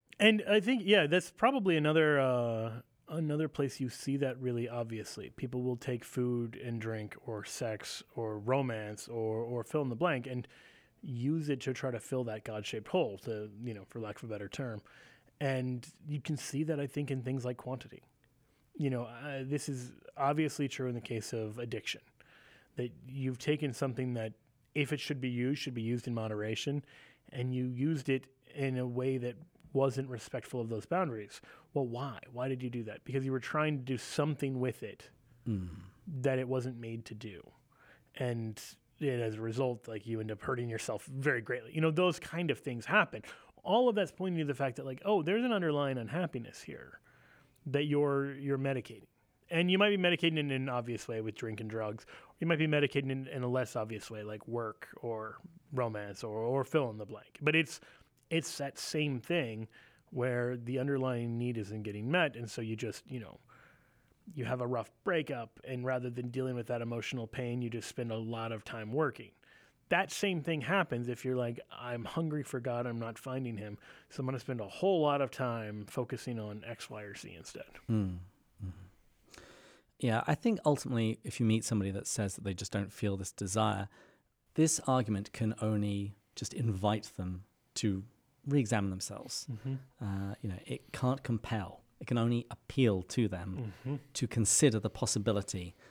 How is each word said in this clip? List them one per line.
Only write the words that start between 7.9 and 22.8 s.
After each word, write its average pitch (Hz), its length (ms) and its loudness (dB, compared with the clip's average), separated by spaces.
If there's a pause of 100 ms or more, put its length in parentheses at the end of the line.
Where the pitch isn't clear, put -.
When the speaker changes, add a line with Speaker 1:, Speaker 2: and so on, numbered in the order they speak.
Speaker 1:
or 110 240 -2
romance 110 680 0
or, 110 360 0
or 117 200 -2
fill 151 200 0
in 131 60 0
the 120 60 -2
blank 135 300 0
and 127 220 -4 (560)
use 143 460 0
it 135 120 0
to 135 120 -2
try 131 180 -2
to 117 80 -4
fill 127 240 -2
that 110 220 -4
God-shaped 107 420 -4
hole, 120 380 2
to, 107 220 -4 (160)
you 120 120 -4
know, 98 140 -12
for 120 120 -10
lack 107 160 -6
of - 60 -12
a 120 40 -8
better 104 220 -6
term. 117 320 -4 (580)
And 127 480 0 (200)
you 147 140 -4
can 151 160 -2
see 139 280 -2
that, 151 140 0
I 143 60 0
think, 143 240 -2
in 131 140 -2
things 131 200 -2
like 123 140 -2
quantity. - 460 -10 (720)
You 143 160 2
know, 120 140 0
uh, 135 380 -8
this 143 260 -2
is 127 220 -6 (240)
obviously 147 520 2
true 131 200 -2
in 123 60 0
the 120 80 -4
case 113 320 -4
of 110 240 -2
addiction, 117 440 -6 (720)
that 123 160 -2 (160)